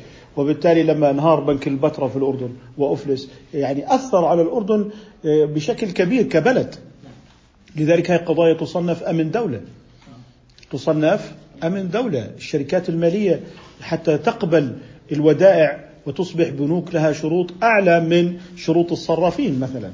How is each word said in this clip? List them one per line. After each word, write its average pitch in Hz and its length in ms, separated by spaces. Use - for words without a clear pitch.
وبالتالي 151 460
لما 151 280
انهار 147 300
بنك 143 280
البتراء 139 400
في 120 80
الأردن 131 320
وأفلس، 139 500
يعني 139 400
أثر 190 300
على 165 180
الأردن، 208 480
آه، 151 180
بشكل 156 460
كبير 196 320
كبلد. 165 520
لذلك 165 340
هاي 175 80
قضايا 165 360
تصنف 170 480
أمن 160 280
دولة، 160 300
تصنف 156 600
أمن 185 260
دولة. 165 460
الشركات 156 520
المالية 170 520
حتى 160 380
تقبل 156 540
الودائع 156 760
وتصبح 165 420
بنوك 147 460
لها 156 180
شروط 165 380
أعلى 196 380
من 175 360
شروط 170 360
الصرافين 170 680
مثلًا 127 340